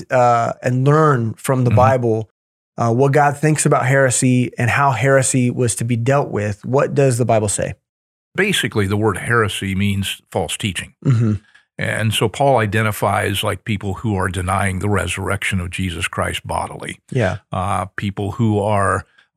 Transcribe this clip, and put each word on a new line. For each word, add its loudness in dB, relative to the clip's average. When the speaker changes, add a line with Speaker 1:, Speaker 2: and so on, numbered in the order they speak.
Speaker 1:
uh, 4
and 0
learn 4
from -2
the 2
Speaker 2:
Mm-hmm. 4
Speaker 1:
Bible, 2
uh, 0
what 4
God 4
thinks 2
about 2
heresy 2
and 0
how 2
heresy 2
was -2
to -6
be -2
dealt 0
with, -6
what 0
does 2
the 0
Bible 2
say? -4
Speaker 2:
Basically, 0
the -2
word 0
heresy -2
means -2
false -4
teaching. -6
Speaker 1:
Mm-hmm. 2
Speaker 2:
And -4
so 0
Paul 2
identifies, -2
like, -6
people -4
who -4
are -2
denying -2
the -4
resurrection -4
of -6
Jesus -6
Christ -6
bodily. -8
Speaker 1:
Yeah. -2
Speaker 2:
Uh, -4
people -6
who 0
are, 0